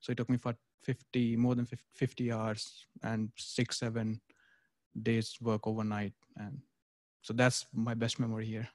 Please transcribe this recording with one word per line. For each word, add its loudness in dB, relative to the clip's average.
So -4
it 0
took -2
me 4
for 0
fifty, 0
more 6
than 0
fifty 0
hours -4
and 0
six, -2
seven -2
days 2
work 0
overnight. 0
And -10
so -8
that's 4
my -2
best 0
memory -2
here. -6